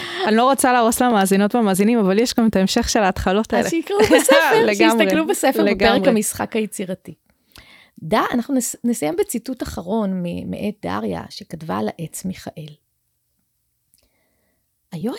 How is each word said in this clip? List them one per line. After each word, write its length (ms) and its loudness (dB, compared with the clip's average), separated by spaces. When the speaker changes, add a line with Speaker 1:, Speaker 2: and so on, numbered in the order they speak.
Speaker 1:
אני 80 2
לא 140 4
רוצה 240 2
להרוס 280 2
למאזינות 540 2
והמאזינים, 440 2
אבל 200 2
יש 140 0
גם 140 2
את 80 0
ההמשך 340 2
של 100 2
ההתחלות 540 0
האלה. 120 0
Speaker 2:
אז 40 -2
שיקראו 300 -2
בספר, 680 4
Speaker 1:
<laughs> 60 2
לגמרי, 40 0
Speaker 2:
שיסתכלו 520 2
בספר 360 0
בפרק 180 0
Speaker 1:
לגמרי. 280 4
Speaker 2:
המשחק 460 -2
היצירתי. 580 -6
דה, 240 0
אנחנו 200 -2
נס-, 300 -2
נסיים 360 -2
בציטוט 440 -4
אחרון 600 -4
מ-, 280 -8
מאת 300 -6
דריה, 480 -6
שכתבה 480 -10
על 100 -4
העץ 380 -10
מיכאל. 500 -12
היו 280 -6